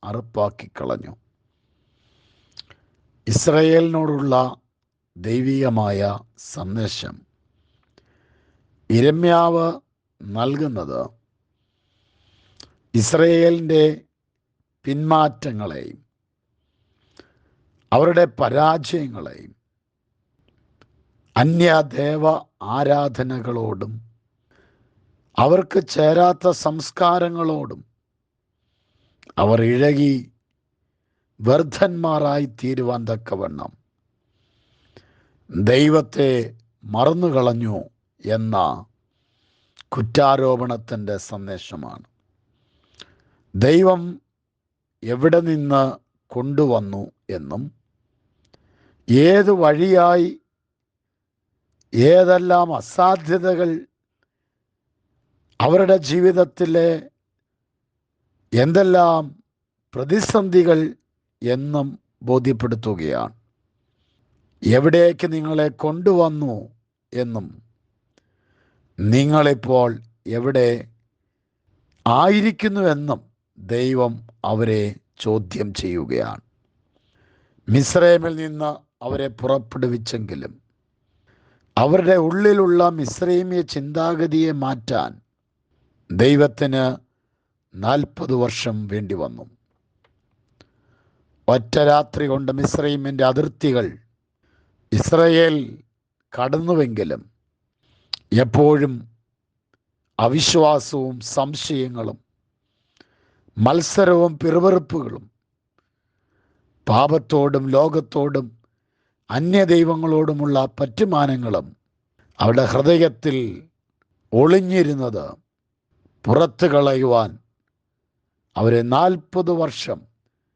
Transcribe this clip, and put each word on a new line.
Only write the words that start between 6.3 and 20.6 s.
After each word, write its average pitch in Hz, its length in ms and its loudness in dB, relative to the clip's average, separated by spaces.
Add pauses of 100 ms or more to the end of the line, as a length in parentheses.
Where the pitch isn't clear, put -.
സന്ദേശം 101 680 -10 (1800)
ഇരമ്യാവ് 170 760 2 (560)
നൽകുന്നത് 107 800 -6 (1900)
ഇസ്രായേലിൻ്റെ 165 920 2 (1000)
പിന്മാറ്റങ്ങളെയും 131 1120 -4 (1900)
അവരുടെ 165 320 4 (100)
പരാജയങ്ങളെയും 135 1160 -4 (1800)